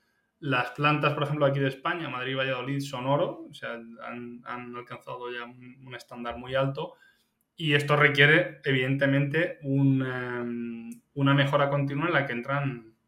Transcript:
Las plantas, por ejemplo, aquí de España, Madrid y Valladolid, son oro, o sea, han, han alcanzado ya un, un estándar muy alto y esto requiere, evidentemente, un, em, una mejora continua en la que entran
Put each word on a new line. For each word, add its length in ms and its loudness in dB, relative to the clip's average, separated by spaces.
Las 320 -2
plantas, 420 2
por 100 -2
ejemplo, 220 0
aquí 160 4
de 80 2
España, 400 -6
Madrid 240 -6
y 20 -4
Valladolid, 460 -2
son 240 -8
oro, 440 0
o 40 -20
sea, 220 -10
han, 680 -14
han 320 -12
alcanzado 560 -12
ya 140 -10
un, 420 -20
un 80 -14
estándar 420 -10
muy 160 -10
alto 420 -2
y 200 2
esto 200 4
requiere, 720 6
evidentemente, 960 2
un, 440 4
em, 960 -6
una 200 4
mejora 360 4
continua 380 0
en 60 0
la 120 2
que 80 -4
entran 600 -4